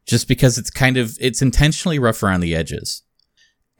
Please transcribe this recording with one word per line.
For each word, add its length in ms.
just 220
because 280
it's 140
kind 260
of, 240
it's 220
intentionally 560
rough 240
around 180
the 140
edges. 480